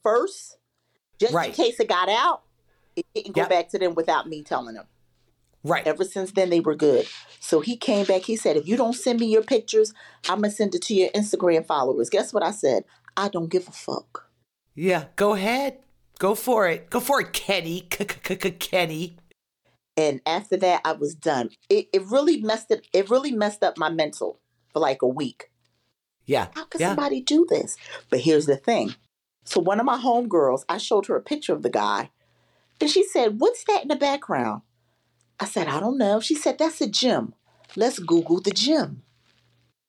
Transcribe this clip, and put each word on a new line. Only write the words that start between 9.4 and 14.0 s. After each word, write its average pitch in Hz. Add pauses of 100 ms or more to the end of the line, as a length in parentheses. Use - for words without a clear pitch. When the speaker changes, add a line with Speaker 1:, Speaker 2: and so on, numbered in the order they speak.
Speaker 1:
pictures, 220 (340)
I'ma 208
send 208
it 175
to 220
your 185
Instagram 175
followers." 131
Guess -
what 202
I 170
said? 139 (320)
"I 196
don't 170
give 180
a -
fuck." - (460)